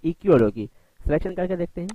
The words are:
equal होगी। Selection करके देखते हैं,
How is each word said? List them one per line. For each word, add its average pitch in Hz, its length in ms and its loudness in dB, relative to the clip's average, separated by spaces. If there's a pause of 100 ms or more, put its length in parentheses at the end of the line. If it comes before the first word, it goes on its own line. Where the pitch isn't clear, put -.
equal 165 400 4
होगी। 104 220 -2 (340)
Selection 165 360 -2
करके 185 200 -4
देखते 175 260 -6
हैं, 180 140 -8